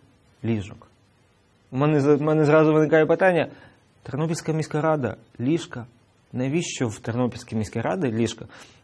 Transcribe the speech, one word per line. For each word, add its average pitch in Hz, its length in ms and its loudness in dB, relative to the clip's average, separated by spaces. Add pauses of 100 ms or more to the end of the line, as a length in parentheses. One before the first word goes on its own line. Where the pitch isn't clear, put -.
(440)
ліжок. 107 420 -6 (840)
У 127 40 -8
мене 147 240 2
з-, 143 160 4
у 135 40 -4
мене 156 240 2
зразу 156 280 6
виникає 156 340 4
питання: 165 420 2 (540)
Тернопільська 160 500 -4
міська 156 280 -4
рада, 147 360 -2 (240)
ліжка, 127 460 -4 (460)
навіщо 135 560 -4
в 104 100 -8
Тернопільській 117 580 -4
міській 110 240 -4
раді 147 320 -2
ліжка? 113 320 -2 (400)